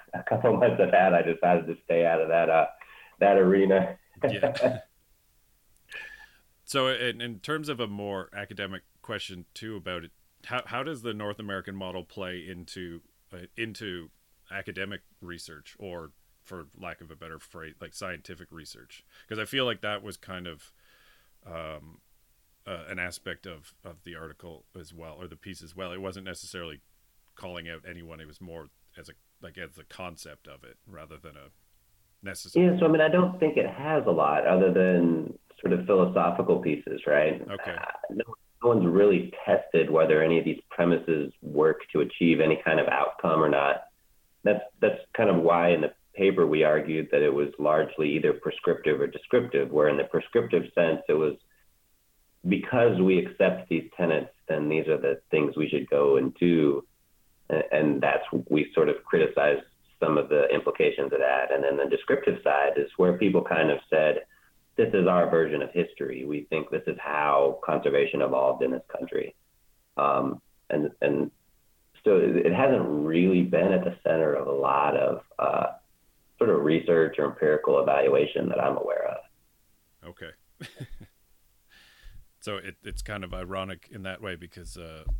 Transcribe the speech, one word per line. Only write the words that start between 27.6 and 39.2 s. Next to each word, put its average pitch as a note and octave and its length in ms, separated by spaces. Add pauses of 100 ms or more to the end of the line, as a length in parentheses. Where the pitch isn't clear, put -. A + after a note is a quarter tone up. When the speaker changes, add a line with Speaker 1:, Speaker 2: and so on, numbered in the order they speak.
Speaker 2:
out D#2+ 200
anyone. E2 320
It D2+ 80
was D2+ 120
more E2 300 (260)
as E2 120
a, D#2+ 60 (260)
like, F2+ 180
as E2 160
the D2+ 100
concept E2+ 640
of C#2 160
it - 140 (100)
rather D#2 300
than D2 200
a C#2+ 120 (760)
necessary. B2+ 420
Speaker 1:
Yeah, F3+ 120
so, E3 80
I - 20
mean, D#3 120
I D#3 80
don't F3+ 320
think D3+ 160
it - 120
has D3+ 380
a F#2+ 60
lot D2+ 340
other F#2 260
than E2+ 640 (240)
sort F2+ 120
of F2 140
philosophical F2 720
pieces, - 440
right? D2+ 460
Speaker 2:
Okay. G2 220
Speaker 1:
Uh, - 120 (260)
no, G#2 140 (380)
no A#2+ 60
one's G#2 180
really F#2 460 (120)